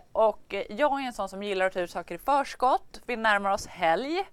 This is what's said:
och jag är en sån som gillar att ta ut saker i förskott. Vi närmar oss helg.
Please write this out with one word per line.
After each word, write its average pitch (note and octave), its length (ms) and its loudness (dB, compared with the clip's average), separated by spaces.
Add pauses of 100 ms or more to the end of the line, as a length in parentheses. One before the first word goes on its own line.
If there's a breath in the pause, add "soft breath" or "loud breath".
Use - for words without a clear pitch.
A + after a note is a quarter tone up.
(120)
och G#3+ 420 0 (140)
jag C#4 340 0
är C4 40 -6
en A#3+ 60 -8
sån G3 160 -6
som G3 140 -10
gillar F#3+ 240 0
att F#3+ 60 0
ta F#3+ 80 -4
ut F3 100 -2
saker F3 240 -8
i F3 40 -10
förskott. - 880 0
Vi A#3+ 100 -4
närmar G3+ 340 2
oss G3+ 160 -2
helg. A#3 680 0